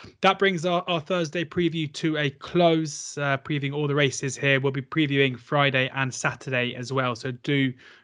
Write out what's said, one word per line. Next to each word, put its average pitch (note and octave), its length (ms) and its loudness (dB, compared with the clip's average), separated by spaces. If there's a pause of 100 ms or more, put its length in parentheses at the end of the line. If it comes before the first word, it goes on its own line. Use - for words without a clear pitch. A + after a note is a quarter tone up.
(220)
That F#3+ 180 4
brings F#3 260 0
our, F3 220 0
our E3+ 140 0
Thursday F3 420 -2
preview E3 520 -2
to D#3 200 -2
a D3 140 0
close, D#3+ 880 0
uh, C#3+ 220 0
previewing C#3 340 -4
all D3 140 -2
the C#3 80 0
races C#3 420 0
here. C3+ 240 2
We'll C#3 100 0
be C3+ 100 -4
previewing C#3 560 0
Friday C3+ 560 0
and C3+ 200 -2
Saturday C3 640 -4
as B2 180 -8
well. B2+ 200 0
So C3 180 -8
do C3+ 420 0 (300)